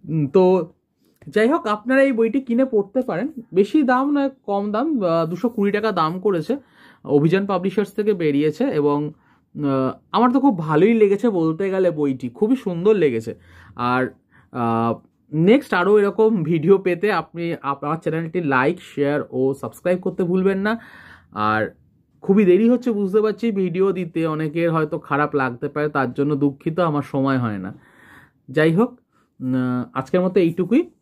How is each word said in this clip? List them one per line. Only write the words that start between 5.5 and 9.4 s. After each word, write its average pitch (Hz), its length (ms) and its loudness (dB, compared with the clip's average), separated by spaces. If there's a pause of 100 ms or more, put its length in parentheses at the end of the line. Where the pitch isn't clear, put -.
টাকা 208 200 -2
দাম 170 280 -2
করেছে, 196 380 -2 (460)
অভিযান 165 420 2
পাবলিশার্স 196 480 -2
থেকে 214 200 0
বেরিয়েছে। 151 500 0
এবং, 151 480 0 (460)